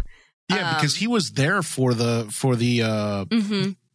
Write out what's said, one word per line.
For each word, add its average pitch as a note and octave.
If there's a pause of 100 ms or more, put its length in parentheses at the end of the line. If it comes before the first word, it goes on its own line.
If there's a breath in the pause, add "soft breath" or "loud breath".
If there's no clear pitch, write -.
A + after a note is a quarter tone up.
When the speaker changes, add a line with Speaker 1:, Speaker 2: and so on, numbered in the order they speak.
(500 soft breath)
Speaker 1:
Yeah, F3+
Speaker 2:
Um, D#3+
Speaker 1:
because D#3
he G3+
was G3+
there D#3
for C3
the, A#2
for B2
the, A#2+
uh, G#2
Speaker 2:
Mm-hmm. G3+ (240)